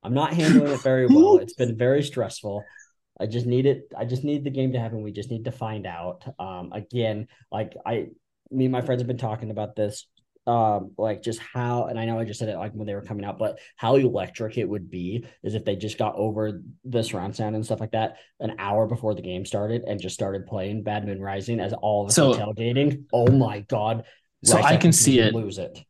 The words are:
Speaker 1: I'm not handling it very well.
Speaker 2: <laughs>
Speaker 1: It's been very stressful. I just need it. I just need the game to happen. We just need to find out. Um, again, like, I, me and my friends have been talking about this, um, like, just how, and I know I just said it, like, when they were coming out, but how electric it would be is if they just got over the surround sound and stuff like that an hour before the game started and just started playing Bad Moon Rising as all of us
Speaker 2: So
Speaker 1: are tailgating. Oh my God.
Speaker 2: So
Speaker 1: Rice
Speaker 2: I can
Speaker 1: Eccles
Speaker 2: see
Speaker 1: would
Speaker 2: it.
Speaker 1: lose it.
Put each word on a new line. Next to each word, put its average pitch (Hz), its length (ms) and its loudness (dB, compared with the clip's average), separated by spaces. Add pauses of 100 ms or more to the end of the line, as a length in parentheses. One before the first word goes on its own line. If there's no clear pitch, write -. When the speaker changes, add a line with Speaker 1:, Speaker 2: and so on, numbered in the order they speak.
Speaker 1:
I'm 117 120 -2
not 147 180 2
handling 160 400 6
it 131 100 -2
very 131 240 4
well. 165 300 8
Speaker 2:
<laughs> 165 60 8
Speaker 1:
It's - 120 -10
been 117 220 0
very 131 260 4
stressful. 104 640 -6 (560)
I 104 60 -4
just 117 200 -2
need 123 200 4
it. 139 160 2 (140)
I 107 100 -4
just 131 180 -4
need 147 200 -2
the 139 60 -4
game 131 220 0
to 123 80 -2
happen. 113 220 -6
We 104 100 -8
just 101 180 -10
need 113 140 -8
to 113 80 -6
find 107 340 -8
out. 87 380 -10 (140)
Um, 90 340 -10
again, 110 560 -4 (240)
like, 107 220 -6 (100)
I, 110 220 -4 (440)
me 131 160 0
and 127 60 2
my 127 80 0
friends 123 220 -2
have 120 60 -4
been 120 100 -4
talking 110 320 -6
about 107 260 -6
this, 104 300 -4 (400)
um, 107 500 2
like, 107 260 -4
just 113 180 -4
how, 120 460 -2
and 113 140 -6
I 113 60 -4
know 113 120 -2
I 113 60 -2
just 104 160 -10
said 113 80 -4
it, 101 80 -4
like, 101 160 -8
when 107 140 -10
they 101 80 -6
were 101 80 -8
coming 101 240 -8
out, 92 120 -8
but 107 200 -2 (180)
how 117 200 2
electric 110 600 0
it 110 100 -2
would 90 240 -8
be 92 360 -6 (160)
is 107 120 -6
if 107 120 -4
they 101 100 -2
just 101 220 -8
got 107 160 -2
over 107 480 -4 (220)
the 120 200 -2
surround 98 320 -6
sound 107 200 -2
and 107 80 -4
stuff 110 160 -4
like 110 120 -6
that 110 240 -2 (220)
an 107 200 -6
hour 104 280 0
before 113 280 -2
the 90 80 -10
game 90 220 -8
started 110 420 -4
and 101 140 -4
just 92 140 -8
started 98 320 -6
playing 104 360 -6
Bad 104 240 -4
Moon 98 140 -6
Rising 98 400 -4
as 95 140 -4
all 104 300 0
of 101 40 -8
us 101 60 2
Speaker 2:
So 139 180 6
Speaker 1:
are 110 60 2
tailgating. 117 760 0
Oh 123 180 6
my 113 300 4
God. 113 440 -2 (400)
Speaker 2:
So - 120 6
Speaker 1:
Rice - 80 6
Speaker 2:
I 143 120 6
can - 0 - (120)
Speaker 1:
Eccles 160 100 6
Speaker 2:
see 135 200 6
Speaker 1:
would 113 80 6
Speaker 2:
it. 107 80 2
Speaker 1:
lose 101 240 -4
it. 87 200 -10 (120)